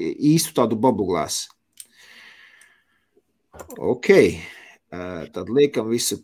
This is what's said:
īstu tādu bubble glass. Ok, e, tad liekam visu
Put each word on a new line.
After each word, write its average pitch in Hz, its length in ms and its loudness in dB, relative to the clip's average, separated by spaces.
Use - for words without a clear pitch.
īstu 165 240 0
tādu 113 240 2
bubble 117 300 2
glass. 80 340 -4
Ok, - 320 -2
e, 190 140 8
tad 90 180 -10
liekam 139 400 0
visu - 320 -2